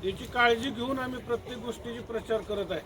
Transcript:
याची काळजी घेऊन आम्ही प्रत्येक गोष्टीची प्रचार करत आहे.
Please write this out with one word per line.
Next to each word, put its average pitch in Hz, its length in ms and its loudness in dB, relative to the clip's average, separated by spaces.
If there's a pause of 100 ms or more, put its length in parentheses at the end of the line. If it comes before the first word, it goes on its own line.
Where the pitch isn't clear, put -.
याची 196 160 -4
काळजी 240 460 6
घेऊन 247 280 -2
आम्ही 254 200 -2
प्रत्येक 233 400 -2
गोष्टीची 233 420 -6
प्रचार 220 400 0
करत 196 300 -2
आहे. 180 160 0